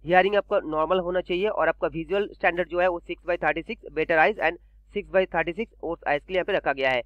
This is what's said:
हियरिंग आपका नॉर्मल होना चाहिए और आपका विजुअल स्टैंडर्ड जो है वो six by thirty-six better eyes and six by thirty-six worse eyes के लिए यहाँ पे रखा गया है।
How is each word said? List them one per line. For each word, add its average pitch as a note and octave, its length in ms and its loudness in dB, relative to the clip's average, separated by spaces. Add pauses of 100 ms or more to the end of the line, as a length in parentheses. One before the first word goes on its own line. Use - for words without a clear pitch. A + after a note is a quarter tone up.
हियरिंग F#3 300 4
आपका G3+ 300 2
नॉर्मल D#3 340 0
होना F3+ 220 -2
चाहिए F#3 280 -2
और D#3+ 180 0
आपका E3 220 -2
विजुअल E3 440 -4
स्टैंडर्ड F3 360 0
जो F3 100 -2
है F#3 80 4
वो E3+ 140 -2
six - 280 -10
by F3 80 0
thirty-six D#3+ 560 -4
better D#3+ 240 0
eyes F#3 240 4
and E3+ 180 0 (340)
six F3 160 -8
by F#3+ 180 2
thirty-six E3+ 400 -4 (140)
worse E3 220 -8
eyes D3 220 -2
के F#3 80 -10
लिए - 20 -4
यहाँ F3 100 0
पे G3+ 80 -2
रखा D3+ 200 0
गया C3 180 0
है। B2 140 0